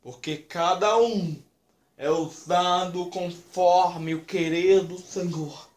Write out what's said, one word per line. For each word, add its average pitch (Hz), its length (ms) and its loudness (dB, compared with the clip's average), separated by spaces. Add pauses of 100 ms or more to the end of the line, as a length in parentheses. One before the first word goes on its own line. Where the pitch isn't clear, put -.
Porque 151 340 -10
cada 185 600 0
um 202 440 0 (540)
é 143 120 -4
usado 180 960 -2
conforme 175 1080 0
o 160 100 -8
querer 180 600 2
do 170 140 -12
Senhor. 160 800 -8